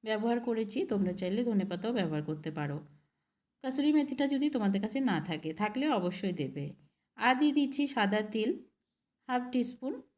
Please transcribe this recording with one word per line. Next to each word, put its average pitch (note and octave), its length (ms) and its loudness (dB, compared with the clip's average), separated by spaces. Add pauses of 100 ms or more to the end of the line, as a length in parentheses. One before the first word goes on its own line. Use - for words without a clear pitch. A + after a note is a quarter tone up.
ব্যবহার A3 360 2
করেছি, A3+ 460 -2
তোমরা F#3+ 280 2
চাইলে F#3+ 300 -2
ধনেপাতাও G3 500 0
ব্যবহার D#3 300 0
করতে D#3 280 -6
পারো। D3 260 -4 (840)
কসুরি C4+ 300 0
মেথিটা C#4+ 340 2
যদি C#4 220 0
তোমাদের G3+ 320 2
কাছে A3 180 -4
না G#3+ 260 2
থাকে, D#3 280 -4
থাকলে G#3+ 360 -2
অবশ্যই F3+ 520 0
দেবে। C#3 240 -4 (520)
আর A#3+ 180 4
দিয়ে D4 180 4
দিচ্ছি C#4 340 2
সাদা G#3+ 360 2
তিল G#3+ 260 -2 (800)
হাফ B3 200 0
টিস্পুন B3+ 440 -2 (240)